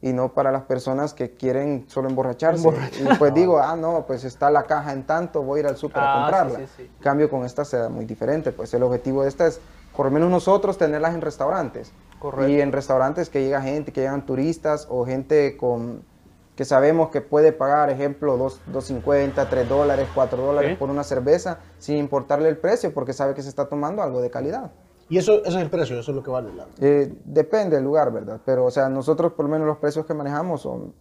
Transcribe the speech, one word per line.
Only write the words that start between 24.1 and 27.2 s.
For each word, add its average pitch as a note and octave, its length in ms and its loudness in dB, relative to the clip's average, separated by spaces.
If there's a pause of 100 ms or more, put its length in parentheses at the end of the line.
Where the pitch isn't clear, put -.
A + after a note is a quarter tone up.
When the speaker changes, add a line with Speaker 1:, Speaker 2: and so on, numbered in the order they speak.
Speaker 1:
de B2 80 -2
calidad. D#3+ 420 -6 (380)
Speaker 3:
Y E3 80 0
eso, G#3+ 240 4
ese G#3 80 -4
es F3 80 0
el E3+ 140 -2
precio, C3 280 -2
eso A#2+ 120 -8
es C#3 40 -4
lo C3 80 -6
que - 80 -10
vale B2 220 -4
la - 140 -16 (120)
Speaker 1:
Eh, C#3+ 360 4 (100)